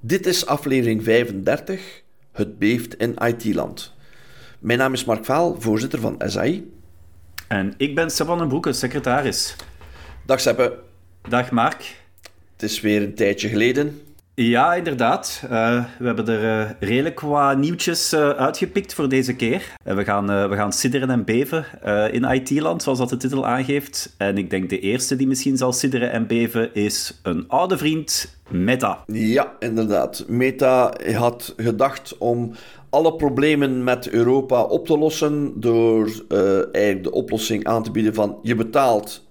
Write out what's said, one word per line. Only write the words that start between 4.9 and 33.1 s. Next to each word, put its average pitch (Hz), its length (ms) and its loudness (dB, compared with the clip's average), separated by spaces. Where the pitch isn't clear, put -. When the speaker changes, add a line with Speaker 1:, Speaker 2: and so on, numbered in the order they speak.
Speaker 1:
is - 120 -4
Mark 110 200 0
Vaal, 160 340 2
voorzitter 113 400 0
van 113 160 -2
S - 120 -2
A - 80 0
I. - 260 -2
Speaker 2:
En 101 300 -2
ik 143 180 -2
ben 165 140 0
Seban 165 280 -2
den 170 100 -2
Broeke, 143 260 0
secretaris. 131 840 -2
Speaker 1:
Dag 131 140 2
Seppe. 117 380 2
Speaker 2:
Dag 123 220 0
Mark. - 460 0
Speaker 1:
Het - 100 -10
is 107 180 -4
weer 107 200 2
een 101 140 -4
tijdje 104 340 0
geleden. 127 520 0
Speaker 2:
Ja, 123 400 4
inderdaad. 156 760 -2
Eh, 117 340 2
we 123 60 -6
hebben 113 220 -2
er, 110 340 0
eh, 110 80 -4
redelijk 127 360 -2
qua 143 380 2
nieuwtjes, 165 580 0
eh, 151 180 4
uitgepikt 160 640 -2
voor 143 160 -2
deze 131 260 2
keer. 127 280 -2
En 98 120 -2
we 98 80 0
gaan, 101 280 0
eh, 98 180 2
we 101 60 -2
gaan 101 180 0
sidderen 131 360 0
en 120 160 0
beven, 139 400 0
eh, 107 320 0
in 120 100 0
I 131 200 0
T-land, 156 400 -2
zoals 131 160 0
dat 123 100 -2
de 123 80 -2
titel 135 280 -2
aangeeft. 135 720 -4
En 98 200 0
ik 90 120 -4
denk 92 200 -2
de 98 100 -2
eerste 123 360 -2
die 131 120 0
misschien 131 300 0
zal 127 160 0
sidderen 123 380 0
en 113 160 -2
beven 117 460 0
is - 500 -2
een 82 240 -2
oude 175 300 0
vriend, 156 640 -4
Meta. 104 560 0
Speaker 1:
Ja, 110 540 0
inderdaad. 110 680 0
Meta 127 680 2
had 117 440 -2
gedacht 117 600 -2
om 120 340 -2
alle 160 260 4